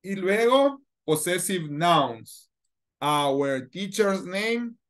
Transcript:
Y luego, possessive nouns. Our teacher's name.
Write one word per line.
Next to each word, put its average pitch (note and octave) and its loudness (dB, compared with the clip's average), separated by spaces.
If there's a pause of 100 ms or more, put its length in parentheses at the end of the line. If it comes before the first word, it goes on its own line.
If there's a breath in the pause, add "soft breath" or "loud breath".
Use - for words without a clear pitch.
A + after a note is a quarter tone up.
Y G3 -6
luego, A#3 2 (240)
possessive E3+ -2
nouns. C#3+ 0 (520)
Our C#3 0
teacher's G3 -2
name. A#3 -4 (120)